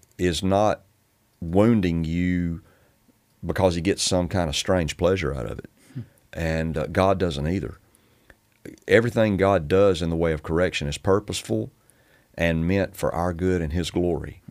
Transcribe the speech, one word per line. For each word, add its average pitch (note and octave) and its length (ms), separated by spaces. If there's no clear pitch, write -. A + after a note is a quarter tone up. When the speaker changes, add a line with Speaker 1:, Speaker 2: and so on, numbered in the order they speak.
Speaker 1:
is F2 240
not G2 400
wounding F2+ 600
you F2 580
because E2+ 300
he E2+ 60
gets F#2 200
some F2+ 260
kind E2+ 220
of C#2+ 60
strange F2+ 420
pleasure E2+ 360
out B1 120
of - 140
it. - 100
Speaker 2:
Hmm. C3 60
Speaker 1:
And, D#2+ 440
uh, D2 100
God F#2+ 320
doesn't D2+ 280
either. F2+ 300
Everything A2 500
God F#2+ 300
does F#2 340
in E2 80
the E2 60
way E2 180
of D2+ 100
correction E2 440
is D2 100
purposeful G#2 720
and E2 320
meant F#2+ 280
for - 180
our F2 200
good F2+ 280
and D2+ 120
his E2+ 180
glory. E2+ 600